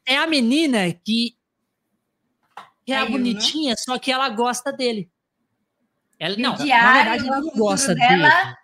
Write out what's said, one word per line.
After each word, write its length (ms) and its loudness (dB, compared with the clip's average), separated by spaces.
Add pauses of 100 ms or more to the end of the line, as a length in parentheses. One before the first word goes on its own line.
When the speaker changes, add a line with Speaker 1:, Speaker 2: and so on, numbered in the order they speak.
Speaker 1:
tem 140 0
a 80 0
menina 680 0
que, 440 -4 (1500)
que 60 -8
é 60 -2
a 40 0
Speaker 2:
A 40 0
Yuna. 120 -4
Speaker 1:
bonitinha, 600 -2
só 220 -6
que 120 -4
ela 180 0
gosta 420 -4
dele. 380 -4 (1080)
Ela, 160 -6
Speaker 2:
E 40 -8
o 20 -2
Speaker 1:
não, 100 0
na 120 -4
Speaker 2:
diário 300 4
Speaker 1:
verdade, 340 2
ela 100 -2
Speaker 2:
do 60 -4
Speaker 1:
não 80 -6
Speaker 2:
futuro 140 -2
Speaker 1:
gosta 300 0
Speaker 2:
dela 340 4
Speaker 1:
dele. 340 2